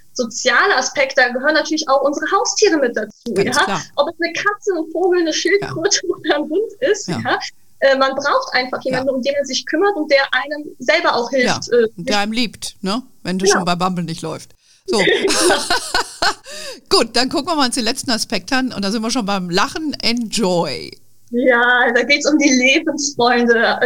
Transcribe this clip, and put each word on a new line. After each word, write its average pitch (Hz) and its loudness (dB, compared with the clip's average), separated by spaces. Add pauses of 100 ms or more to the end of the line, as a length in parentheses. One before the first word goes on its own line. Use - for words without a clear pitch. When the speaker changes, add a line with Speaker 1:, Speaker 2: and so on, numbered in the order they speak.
(140)
Speaker 1:
soziale 254 0
Aspekt, - 0
da 247 4
gehören 254 0
natürlich 302 0
auch 269 4
unsere 302 0
Haustiere 392 2
mit 254 0
dazu, 214 -8
Speaker 2:
Ganz 196 0
Speaker 1:
ja? - 4
Speaker 2:
klar. 180 -2 (140)
Speaker 1:
Ob 285 2
es 339 -8 (100)
eine 339 -4
Katze, 415 0
ein 320 -4
Vogel, 359 2
eine 320 0
Schildkröte 392 0
Speaker 2:
Ja. 359 -4
Speaker 1:
<laughs> 349 -2
oder 302 0
ein 294 -2
Hund 403 -2
ist, 403 0
Speaker 2:
Ja. 226 -4
Speaker 1:
ja? 262 0 (420)
Äh, 269 6
man 269 2
braucht 285 0
einfach 262 -2
jemanden, 262 -2
Speaker 2:
Ja. 269 2
Speaker 1:
um 262 -2
den 277 -2
man 285 -2
sich 262 -6
kümmert 392 2
und 302 -4
der 277 4 (100)
einem 294 -4 (140)
selber 302 0
auch 240 -2
hilft, 240 0
Speaker 2:
Ja, 240 4
Speaker 1:
äh, 226 4
Speaker 2:
und 175 -8
der 208 2
einem 214 -2
liebt, 226 -4
ne? 202 -2 (200)
Wenn 180 -4
das 381 2
Speaker 1:
Genau. 381 4
Speaker 2:
schon 180 -2
bei 175 0
Bumble 180 -2
nicht 165 -8
läuft. 156 -10 (340)
So. 233 0
Speaker 1:
<laughs> - -
Speaker 2:
<laughs> - -2
Gut, 285 2
dann 254 2
gucken 320 -2
wir 320 0
mal 277 2
uns 240 -4
den 247 -4
letzten - -4
Aspekt - -4
an 262 0
und 202 -6
da 196 -2
sind 226 -2
wir 220 -4
schon 240 -2
beim 190 -2
Lachen. 269 0
Enjoy. 180 -2 (400)
Speaker 1:
Ja, 247 4
da 240 4
geht's 285 0
um 294 4
die 277 4
Lebensfreunde, 247 2